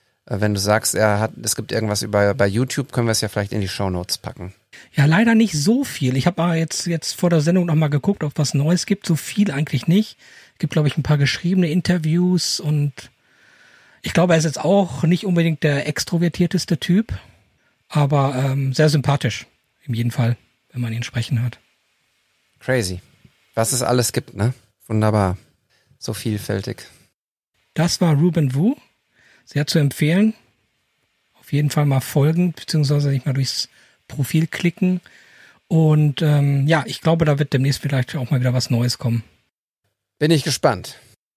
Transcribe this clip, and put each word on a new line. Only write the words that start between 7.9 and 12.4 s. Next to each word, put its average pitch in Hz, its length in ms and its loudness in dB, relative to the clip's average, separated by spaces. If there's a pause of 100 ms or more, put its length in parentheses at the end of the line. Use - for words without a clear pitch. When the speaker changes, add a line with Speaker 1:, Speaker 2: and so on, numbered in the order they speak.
Speaker 2:
ob 147 120 -4
was 143 180 -2
Neues 151 320 0
gibt. - 200 -4
So 165 100 2
viel - 360 -2
eigentlich 139 360 -4
nicht. 196 300 2 (420)
Gibt, - 140 -4
glaub 151 120 2
ich, 143 120 -2
ein 147 60 0
paar 151 140 2
geschriebene 175 520 0
Interviews 175 880 0